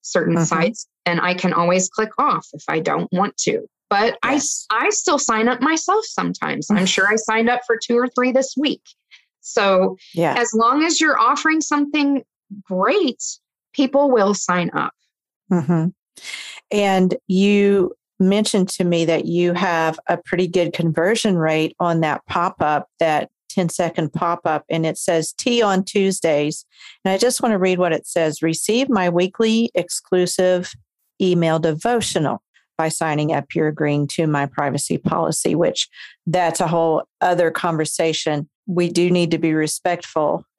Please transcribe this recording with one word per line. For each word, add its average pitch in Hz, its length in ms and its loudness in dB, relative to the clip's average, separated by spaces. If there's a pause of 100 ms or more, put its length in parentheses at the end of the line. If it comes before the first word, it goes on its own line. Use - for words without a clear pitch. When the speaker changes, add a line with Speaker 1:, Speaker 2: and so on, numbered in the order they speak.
Speaker 1:
certain 175 320 -2
Speaker 2:
Mm-hmm. 170 100 2
Speaker 1:
sites, 170 420 -2 (200)
and 170 140 0
I 180 140 0
can 180 200 -2
always 180 340 2
click 220 300 -4
off 240 340 0
if - 160 -18
I 160 120 0
don't 170 320 -2
want 180 260 -2
to. - 280 -2 (220)
But 202 360 0
I, 254 100 0
Speaker 2:
Yes. - 360 -4
Speaker 1:
I 240 200 0
still 349 280 0
sign 226 300 0
up 247 140 -2
myself 320 440 0
sometimes. - 640 -6
I'm 190 160 2
sure 190 220 0
I 220 80 2
Speaker 2:
<laughs> 220 140 -4
Speaker 1:
signed 226 180 2
up 247 180 0
for 226 140 0
two 240 160 -2
or 247 120 2
three 247 240 0
this 262 240 0
week. 269 260 -2 (580)
So 190 560 0 (160)
Speaker 2:
Yeah. 165 240 0
Speaker 1:
as 240 180 -2
long 240 280 4
as 320 180 0
you're 311 180 2
offering 294 420 2
something 285 640 0 (380)
great, 247 600 0 (500)
people 269 380 2
will 208 240 4
sign 180 400 -2
up. - 180 -4 (600)
Speaker 2:
Mm-hmm. 165 360 2 (840)
And 190 440 2 (140)
you 202 680 4 (260)
mentioned 196 500 2
to - 140 -2
me 170 200 2
that 165 220 0
you 175 260 2
have 165 540 0
a 175 100 0
pretty 175 300 -2
good 170 260 0
conversion 175 640 0
rate 160 440 0
on 170 200 0
that 151 260 -2
pop-up, 170 640 -2 (120)
that 156 300 0 (200)
ten-second 175 640 -2
pop-up, 170 560 -2
and 165 180 -2
it 156 120 -4
says 165 340 -2
"Tea 240 300 0
on 190 220 2
Tuesdays." 160 800 -2 (400)
And 190 80 0
I 190 60 0
just 240 240 0
want 233 100 2
to 196 60 0
read 185 200 2
what 175 140 2
it - 140 -4
says. 156 360 -2
"Receive 214 460 0
my 185 200 2
weekly 220 680 0
exclusive 180 1000 0 (480)
email 170 380 2
devotional 160 840 -2 (340)
by 160 120 0
signing 151 440 -2
up. 143 220 -4
You're 156 140 0
agreeing 147 400 0
to 165 180 -2
my 147 200 0
privacy 147 520 -4
policy," 160 560 -2
which - 340 -2 (380)
that's 170 340 0
a 180 80 2
whole 165 360 2 (160)
other 175 300 2
conversation. 156 960 -2 (180)
We 175 220 0
do 175 220 2
need 175 220 2
to 165 60 0
be 165 160 0
respectful 156 880 -2 (140)